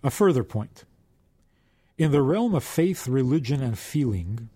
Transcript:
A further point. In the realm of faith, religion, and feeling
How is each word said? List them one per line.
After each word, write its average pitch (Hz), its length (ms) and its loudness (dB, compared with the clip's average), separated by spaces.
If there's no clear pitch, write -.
A 139 60 2
further 156 340 2
point. - 400 -8
In 156 140 2
the 143 100 4
realm 202 320 2
of 147 120 0
faith, 175 420 -2
religion, 135 560 0
and 113 160 -4
feeling 113 760 -4